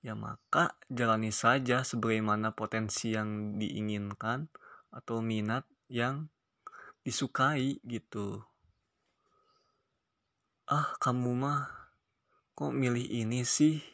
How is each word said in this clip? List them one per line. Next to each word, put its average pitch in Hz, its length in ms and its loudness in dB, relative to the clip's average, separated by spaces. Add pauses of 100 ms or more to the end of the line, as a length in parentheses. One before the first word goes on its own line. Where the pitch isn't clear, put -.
Ya, 110 160 -8
maka 110 560 0 (160)
jalani 113 400 2
saja 123 560 2
sebagaimana 110 720 2
potensi 110 560 -2
yang 107 480 -2
diinginkan 107 880 -2 (420)
atau 113 320 -4
minat 110 400 0 (240)
yang 127 400 -2 (760)
disukai 135 840 0
gitu. 110 560 -6 (2250)
"Ah, 147 320 0
kamu 123 340 2
mah 139 280 0 (920)
kok 143 220 -4
milih 123 320 0
ini 117 400 -2
sih? 156 320 6 (140)